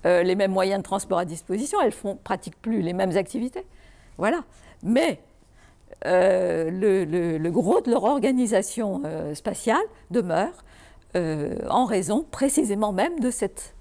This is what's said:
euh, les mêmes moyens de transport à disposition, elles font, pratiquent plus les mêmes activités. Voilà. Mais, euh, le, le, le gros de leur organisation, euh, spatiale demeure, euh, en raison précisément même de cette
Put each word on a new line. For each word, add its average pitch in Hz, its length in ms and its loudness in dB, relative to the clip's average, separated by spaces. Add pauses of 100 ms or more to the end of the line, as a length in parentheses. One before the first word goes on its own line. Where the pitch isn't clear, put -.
euh, 175 180 4
les 185 100 2
mêmes 190 180 2
moyens 190 280 2
de 190 40 -6
transport 190 340 -2
à 175 80 0
disposition, 208 560 -4
elles 226 100 4
font, 196 240 -6
pratiquent - 460 -8
plus 220 200 -2
les 175 120 -2
mêmes 185 240 0
activités. 240 480 -4 (520)
Voilà. 277 260 0 (380)
Mais, 247 380 0 (880)
euh, 180 680 2
le, 190 320 2
le, 165 340 0
le 165 140 -2
gros 202 300 2
de 247 100 0
leur 233 140 2
organisation, 233 1000 0
euh, 156 320 -6
spatiale 226 480 -2 (260)
demeure, 185 540 -2 (520)
euh, 156 420 -2 (120)
en 254 160 4
raison 208 460 0
précisément 214 600 0
même 302 260 0
de 254 100 2
cette - 520 -6